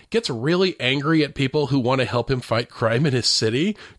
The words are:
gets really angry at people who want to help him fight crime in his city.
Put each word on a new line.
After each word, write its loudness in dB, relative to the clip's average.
gets -2
really 0
angry 2
at -4
people 0
who 2
want 2
to 2
help -2
him 0
fight -4
crime 0
in 2
his 0
city. 0